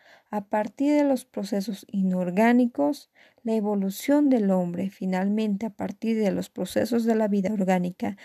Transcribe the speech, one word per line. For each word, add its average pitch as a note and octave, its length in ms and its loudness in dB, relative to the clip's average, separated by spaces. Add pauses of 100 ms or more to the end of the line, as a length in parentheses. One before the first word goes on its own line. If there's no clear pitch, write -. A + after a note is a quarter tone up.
(340)
a G3+ 140 -6
partir A3+ 480 -2
de D4 80 4
los C4+ 200 0
procesos G3 680 -6
inorgánicos, A3 1160 2 (360)
la A3 100 -2
evolución G#3+ 760 0
del G#3+ 200 4
hombre F3+ 400 0
finalmente G3+ 720 -2
a G#3+ 60 -6
partir G#3 480 -4
de G3+ 140 2
los F3+ 180 -4
procesos A3 540 -2
de A3+ 100 2
la A3 140 0
vida G3+ 240 0
orgánica, F#3+ 720 -2